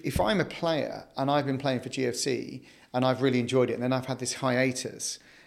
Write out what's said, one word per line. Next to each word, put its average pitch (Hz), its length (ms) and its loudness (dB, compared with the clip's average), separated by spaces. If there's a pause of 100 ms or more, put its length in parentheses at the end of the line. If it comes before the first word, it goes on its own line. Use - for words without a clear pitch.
if 135 160 0
I'm 214 200 2
a 156 40 2
player 156 720 -4
and 135 120 0
I've 143 180 2
been 135 120 0
playing 131 220 0
for 120 80 -10
G 131 180 -2
F 120 80 0
C 127 480 -4 (300)
and 127 120 2
I've 123 180 2
really 127 180 4
enjoyed 123 300 4
it, 113 40 0
and 117 80 -6
then 127 100 0
I've 127 140 -2
had 127 140 -6
this 123 140 -4
hiatus, 127 840 -2 (280)